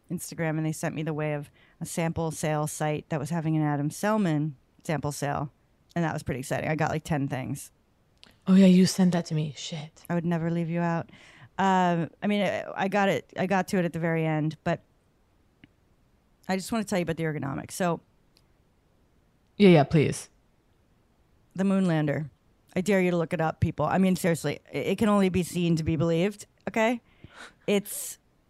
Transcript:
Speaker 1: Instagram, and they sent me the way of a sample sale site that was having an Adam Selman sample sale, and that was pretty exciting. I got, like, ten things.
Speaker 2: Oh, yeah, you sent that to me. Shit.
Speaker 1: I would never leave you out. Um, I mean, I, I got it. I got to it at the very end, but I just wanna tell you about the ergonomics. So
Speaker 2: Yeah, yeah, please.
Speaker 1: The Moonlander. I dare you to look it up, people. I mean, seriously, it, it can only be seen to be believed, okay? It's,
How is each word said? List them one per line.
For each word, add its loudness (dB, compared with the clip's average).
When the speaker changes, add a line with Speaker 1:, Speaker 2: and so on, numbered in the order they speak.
Speaker 1:
Instagram, -6
and -2
they -2
sent -6
me -6
the -4
way -4
of -8
a -8
sample -4
sale -2
site -4
that -2
was -6
having -2
an 2
Adam 0
Selman 0
sample -4
sale, -6
and 0
that -2
was -6
pretty -6
exciting. -4
I 0
got, 0
like, -4
ten -2
things. -8
Speaker 2:
Oh, 6
yeah, 10
you 8
sent 2
that -2
to -4
me. -4
Shit. -14
Speaker 1:
I -2
would -2
never 0
leave -2
you -2
out. -2
Um, 2
I -2
mean, 0
I, -2
I -2
got 2
it. -2
I -2
got 0
to 0
it 0
at -2
the -6
very 0
end, 0
but -2
I -2
just -8
wanna -2
tell -2
you 0
about -4
the -4
ergonomics. -6
So -2
Speaker 2:
Yeah, 10
yeah, 10
please. 0
Speaker 1:
The -2
Moonlander. 2
I 0
dare 4
you 2
to 0
look -2
it -2
up, -2
people. 0
I 0
mean, 4
seriously, -2
it, -4
it 0
can 4
only 4
be 0
seen 0
to -4
be 0
believed, 0
okay? 0
It's, -2